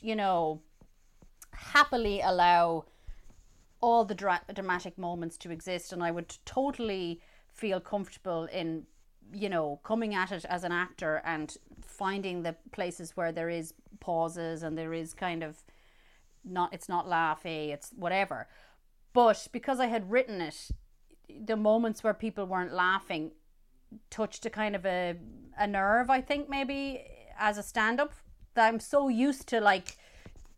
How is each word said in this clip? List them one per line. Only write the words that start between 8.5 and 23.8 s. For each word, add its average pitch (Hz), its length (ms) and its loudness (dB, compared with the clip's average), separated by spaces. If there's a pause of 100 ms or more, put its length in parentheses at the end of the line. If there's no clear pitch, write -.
you 202 160 -4
know, 156 340 0
coming 220 320 -2
at 185 160 0
it 175 140 -6
as 180 180 -4
an 175 80 -2
actor 175 540 0
and 156 320 -4 (240)
finding 190 640 -4
the 165 120 -2 (160)
places 175 460 -6
where 170 160 0
there 165 160 -2
is 165 240 -4 (260)
pauses 165 640 -2
and 156 140 -4
there 160 160 -6
is 165 200 -6
kind 170 300 -4
of 156 200 -12 (800)
not, 180 280 -2
it's 180 140 -12
not 180 200 0
laughy, 160 640 0
it's - 240 -12
whatever. 175 500 -2 (640)
But 226 400 6
because 254 300 -2
I 247 60 2
had 220 220 -2
written 233 300 2
it, - 320 -8 (720)
the 220 120 0
moments 220 460 4
where 214 100 2
people 208 320 -4
weren't 180 280 -2
laughing 180 580 0 (760)